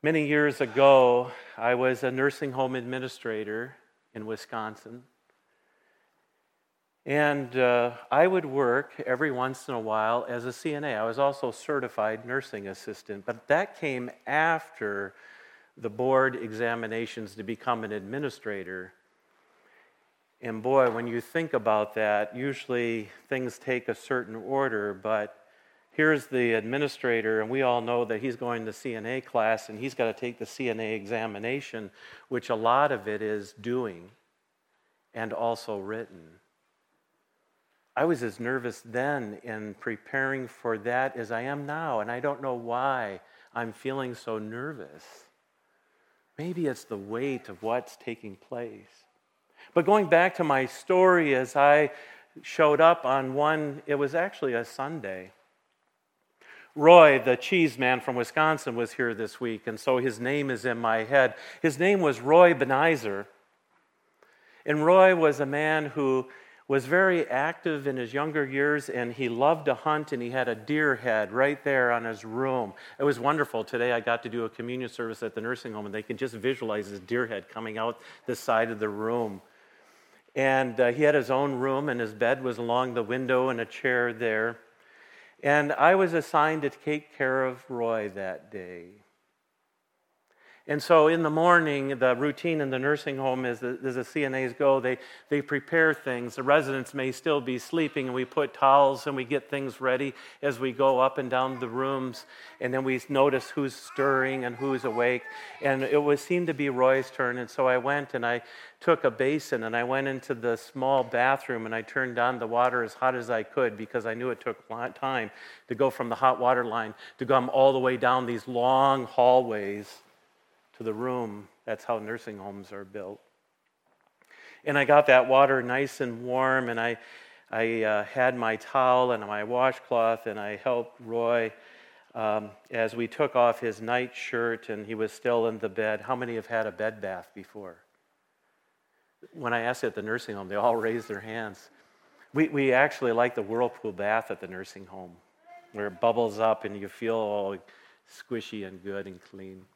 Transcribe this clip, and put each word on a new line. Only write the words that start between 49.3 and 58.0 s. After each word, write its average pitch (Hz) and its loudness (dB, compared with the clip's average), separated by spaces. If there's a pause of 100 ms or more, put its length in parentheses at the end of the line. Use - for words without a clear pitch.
But 170 4
going 202 4
back 175 6
to 180 -2
my 135 2
story, 180 4
as 127 0
I 143 8 (540)
showed 147 4
up 131 6
on 131 0
one, 151 0
it 147 0
was 139 0
actually 165 -2
a 117 -2
Sunday. 101 -10 (1400)
Roy, 151 12
the 127 4
cheese 151 2
man 127 2